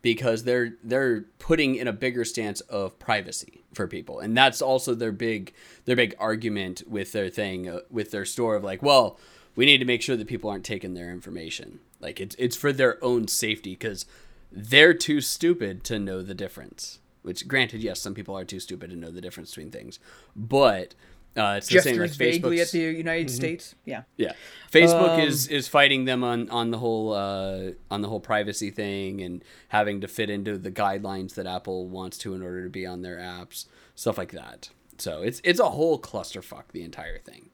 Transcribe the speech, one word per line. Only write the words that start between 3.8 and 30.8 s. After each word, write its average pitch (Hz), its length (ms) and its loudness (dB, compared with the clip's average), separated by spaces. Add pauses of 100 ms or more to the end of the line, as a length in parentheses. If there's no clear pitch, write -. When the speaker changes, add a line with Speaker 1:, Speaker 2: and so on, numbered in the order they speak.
Speaker 1:
people. 78 320 -10
And 110 180 0
that's 131 240 8
also 131 340 2
their 113 160 -2
big, 107 420 -4 (300)
their 123 140 2
big 113 200 2
argument 107 680 -2
with 101 240 -6
their 101 160 -2
thing, 92 400 -4
uh, 87 140 -8 (100)
with 107 200 -4
their 101 120 -4
store 113 320 0
of 98 80 -2
like, 95 180 -6
"Well, 135 380 2 (360)
we 127 100 4
need 143 140 10
to 127 60 0
make 120 160 2
sure 131 140 0
that 107 120 -4
people 107 220 -6
aren't 98 140 -6
taking 92 300 -8
their 87 180 -10
information." 87 680 -12 (200)
Like, 76 220 -10
it's, 98 180 -10
it's 123 160 0
for 143 160 0
their 131 320 2
own 120 240 2
safety 104 480 -2
'cause 104 300 -6 (460)
they're 135 420 8
too 151 260 2
stupid 123 640 0
to 110 140 -4
know 95 220 -4
the 95 140 -8
difference. - 640 -12 (240)
Which, 90 260 -8
granted, 120 320 0
yes, 101 180 -4
some 98 140 -8
people 98 240 -8
are 92 80 -8
too 92 160 -10
stupid 90 300 -12
to 90 40 -12
know 85 160 -12
the 87 100 -12
difference 87 280 -14
between 78 220 -14
things. - 280 -14 (360)
But, 110 580 4 (420)
uh, 101 220 2
it's 98 100 -6
the - 140 0
same, 131 180 2
like, 165 120 -2
Speaker 2:
Gestures 143 40 -12
vaguely 170 440 0
Speaker 1:
Facebook's 170 80 0
Speaker 2:
at - 40 -8
the 170 80 -2
United 165 480 -4
Speaker 3:
Mm-hmm. 127 80 -6
Speaker 2:
States. 160 480 -8
Yeah. 117 200 -10 (120)
Speaker 1:
Yeah. 95 160 -2 (400)
Facebook 165 440 10
Speaker 2:
Um, 160 40 6
Speaker 1:
is, 143 300 2
is 139 180 0
fighting 139 380 6
them 127 180 2
on, 120 260 0
on 117 220 0
the 113 60 -2
whole, 113 340 0
uh, 98 600 -4 (200)
on 101 100 -2
the 104 60 -2
whole 104 140 -4
privacy 104 500 -2
thing 98 500 -6
and 90 220 -10 (240)
having 104 320 2
to 95 80 -6
fit 104 220 -4
into 101 280 -4
the 92 140 -8
guidelines 98 640 -2